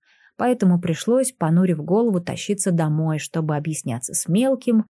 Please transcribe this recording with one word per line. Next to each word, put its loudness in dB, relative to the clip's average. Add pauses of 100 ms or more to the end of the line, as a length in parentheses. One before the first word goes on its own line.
(360)
Поэтому 2
пришлось, 0
понурив 2
голову, 2
тащиться -4
домой, 0
чтобы -4
объясняться -6
с -4
мелким 2